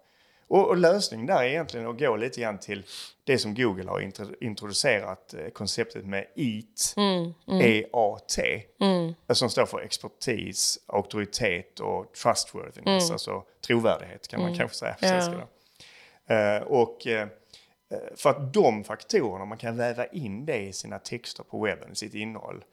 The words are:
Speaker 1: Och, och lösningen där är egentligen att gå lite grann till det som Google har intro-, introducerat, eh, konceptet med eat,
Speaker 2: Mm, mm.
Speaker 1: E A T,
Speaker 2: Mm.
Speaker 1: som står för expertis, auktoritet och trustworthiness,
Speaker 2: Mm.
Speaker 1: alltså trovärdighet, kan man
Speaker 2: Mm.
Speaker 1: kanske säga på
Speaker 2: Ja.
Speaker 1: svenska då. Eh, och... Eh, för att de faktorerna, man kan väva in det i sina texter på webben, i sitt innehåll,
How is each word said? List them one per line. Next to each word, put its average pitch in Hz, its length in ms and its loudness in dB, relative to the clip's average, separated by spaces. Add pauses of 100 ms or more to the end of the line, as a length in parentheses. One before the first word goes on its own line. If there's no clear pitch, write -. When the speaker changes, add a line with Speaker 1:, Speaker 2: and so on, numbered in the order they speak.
(480)
Speaker 1:
Och, 190 200 6
och 180 100 4
lösningen 170 480 4
där 185 120 2
är 131 60 4
egentligen 127 440 -2
att 117 120 -6
gå 135 160 2
lite 120 260 -4
grann 107 180 -2
till 101 240 -8 (400)
det 135 140 4
som 107 180 -2
Google 98 340 0
har 95 120 -2
intro-, 98 400 -10
introducerat, 101 920 -2
eh, 82 160 -10
konceptet - 560 -6
med 98 200 -4 (100)
eat, 117 640 -4
Speaker 2:
Mm, 180 360 0 (140)
mm. 185 140 2
Speaker 1:
E 110 320 6
A 107 240 2 (180)
T, 69 280 0 (160)
Speaker 2:
Mm. 180 340 2 (200)
Speaker 1:
som 117 160 2
står 117 160 4
för - 160 -6
expertis, - 1040 -4
auktoritet 101 920 -2
och 98 340 -6
trustworthiness, - 880 0
Speaker 2:
Mm. 165 100 0
Speaker 1:
alltså 98 300 -6 (240)
trovärdighet, 101 600 2
kan - 120 -8
man 175 100 0
Speaker 2:
Mm. 175 100 -4
Speaker 1:
kanske 120 180 -2
säga 113 160 -4
på - 120 -2
Speaker 2:
Ja. 190 40 6
Speaker 1:
svenska 180 280 2
då. 180 100 -12 (840)
Eh, 104 280 4
och... 120 460 2
Eh, 110 200 0 (880)
för - 140 2
att 135 240 0
de 123 300 6
faktorerna, 107 600 -2
man 107 120 -10
kan 117 200 -6
väva 120 280 -2
in 123 400 -8
det 151 160 -2
i 98 120 -8
sina 104 260 -10
texter - 440 -12
på - 160 -10
webben, 95 320 -2
i 92 40 -14
sitt 107 180 -10
innehåll, 107 600 -10